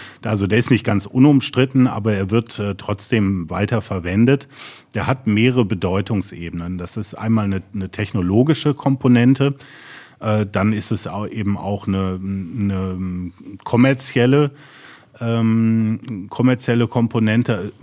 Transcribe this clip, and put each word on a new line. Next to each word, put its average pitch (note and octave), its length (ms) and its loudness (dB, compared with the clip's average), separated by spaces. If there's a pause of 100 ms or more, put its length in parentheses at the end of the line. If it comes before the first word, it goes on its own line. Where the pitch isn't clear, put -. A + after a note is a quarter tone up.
(220)
Also G#2 240 -2
der G#2 120 2
ist B2 120 -2
nicht A2+ 120 4
ganz G2+ 220 0
unumstritten, C3 840 2
aber G#2+ 260 -2
er F#2+ 160 -2
wird, A2+ 280 -2
äh, G2+ 160 -4
trotzdem G2 760 -2
weiter G2+ 320 0
verwendet. G#2 640 2 (460)
Der G2 120 -2
hat C3 200 -2
mehrere A#2 400 2
Bedeutungsebenen. F2+ 1120 -4
Das F2 180 -10
ist G#2+ 160 -8
einmal A2 320 0
eine, G2 180 -2 (120)
eine F#2+ 160 -6
technologische G#2+ 840 2
Komponente, C3+ 840 4 (640)
äh, G#2+ 300 0
dann G2+ 220 2
ist G#2 180 -4
es G#2+ 160 -4
au-, G2+ 200 -6
eben G2+ 320 -4
auch G2 280 -6
eine, F#2+ 320 -2
eine F#2 1120 -4 (320)
kommerzielle, C3 920 2 (680)
ähm, A2+ 1120 0
kommerzielle A#2+ 560 2
Komponente, A2 840 0 (100)